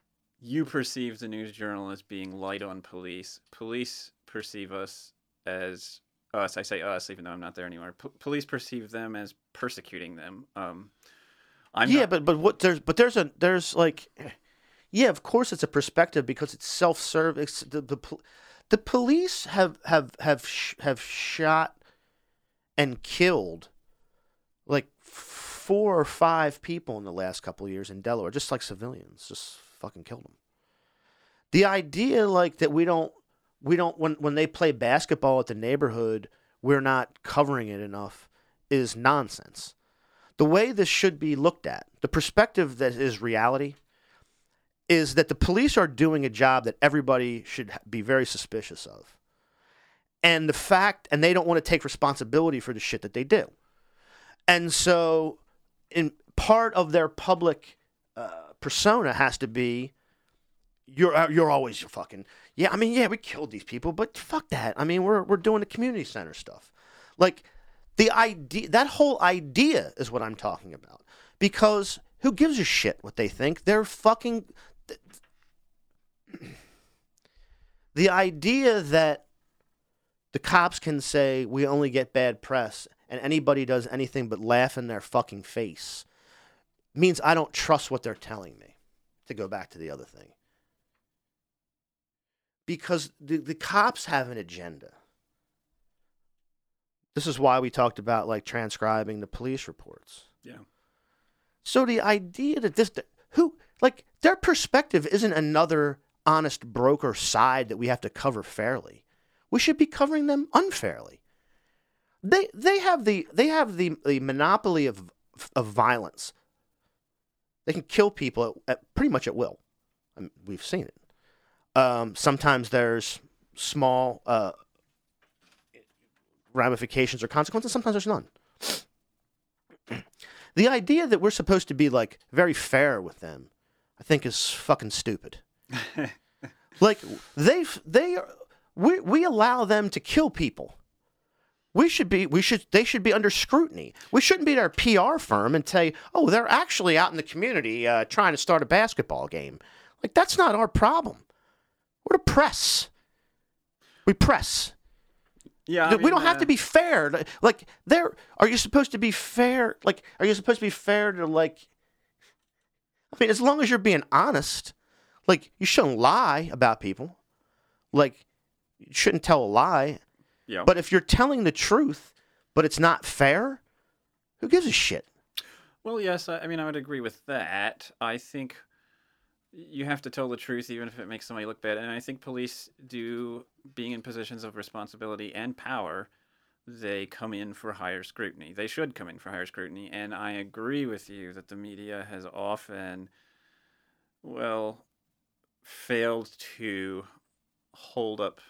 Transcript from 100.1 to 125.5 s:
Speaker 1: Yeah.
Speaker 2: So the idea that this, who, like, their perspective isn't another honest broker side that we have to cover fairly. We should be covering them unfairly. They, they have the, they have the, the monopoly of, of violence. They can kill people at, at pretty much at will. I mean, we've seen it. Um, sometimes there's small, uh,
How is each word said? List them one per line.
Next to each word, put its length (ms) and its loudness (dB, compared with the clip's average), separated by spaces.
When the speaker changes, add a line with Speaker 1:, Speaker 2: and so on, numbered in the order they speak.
Speaker 1:
Yeah. 160 -20
Speaker 2:
So 220 2
the 160 2
idea 580 0
that 160 -2
this, 160 2
who, 260 2
like, 240 2
their 140 6
perspective 720 0
isn't 260 2
another 640 2
honest 400 2
broker 480 2
side 560 2
that 80 -8
we 100 -2
have 140 0
to 80 -8
cover 340 -4
fairly. 600 -6
We 100 0
should 180 2
be 80 4
covering 420 0
them 260 0
unfairly. 680 -2
They, 320 4
they 260 2
have 260 0
the, 280 0
they 140 4
have 300 0
the, 180 0
the 140 2
monopoly 640 2
of, 240 -4
of 120 0
violence. 640 0
They 80 -4
can 100 -6
kill 280 2
people 560 -6
at, 60 -4
at 200 -10
pretty 160 -2
much 180 -2
at 80 -6
will. 240 -6
I 40 -18
mean, 100 -16
we've 180 -12
seen 200 -6
it. 100 -16
Um, 400 2
sometimes 540 2
there's 500 0
small, 680 0
uh, 260 0